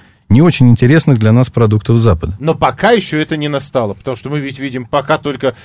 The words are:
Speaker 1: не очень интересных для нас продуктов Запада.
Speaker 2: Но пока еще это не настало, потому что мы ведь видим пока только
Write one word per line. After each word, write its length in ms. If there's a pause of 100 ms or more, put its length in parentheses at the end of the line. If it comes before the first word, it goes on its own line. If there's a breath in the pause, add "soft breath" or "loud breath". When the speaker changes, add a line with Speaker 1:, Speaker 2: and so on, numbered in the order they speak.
(280 soft breath)
Speaker 1:
не 120
очень 280
интересных 500
для 140
нас 180
продуктов 480
Запада. 400
Speaker 2:
Но 160
пока 380
еще 260
это 180
не 120
настало, 460
потому 220
что 140
мы 80
ведь 220
видим 240
пока 340
только 360 (100)